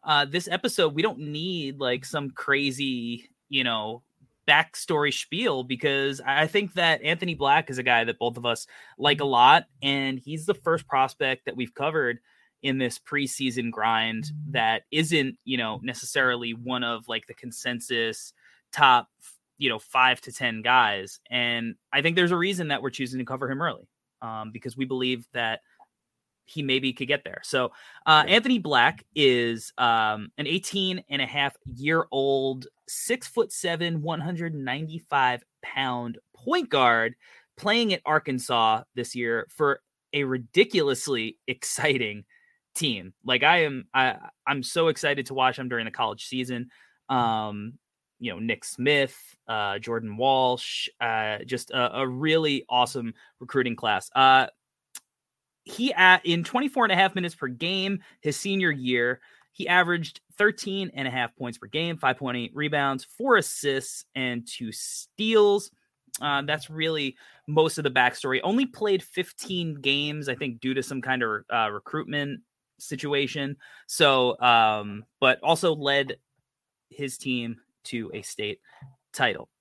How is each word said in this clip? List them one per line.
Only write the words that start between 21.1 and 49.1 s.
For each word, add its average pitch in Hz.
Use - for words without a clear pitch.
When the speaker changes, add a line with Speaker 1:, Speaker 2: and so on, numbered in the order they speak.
Speaker 1:
And 120
I 139
think 170
there's 175
a 180
reason 180
that 131
we're 131
choosing 131
to 127
cover 131
him 135
early, -
um, 110
because 117
we 135
believe 127
that 117
he -
maybe 131
could 135
get 143
there. -
So, 127
uh, 151
Speaker 2:
Yeah. 190
Speaker 1:
Anthony 233
Black 143
is, 120
um, 110
an 151
eighteen 185
and 139
a 127
half 139
year 143
old, 135
six-foot-seven, 175
one 156
hundred 165
ninety-five 139
pound 123
point 311
guard 120
playing 220
at 175
Arkansas 123
this 123
year 117
for 143
a 143
ridiculously 131
exciting 120
team. 101
Like, 127
I 175
am, 139
I, 131
I'm 139
so 165
excited 143
to 135
watch 127
him 131
during 117
the 110
college 113
season. 123
Um, 110
you 117
know, 90
Nick 113
Smith, 139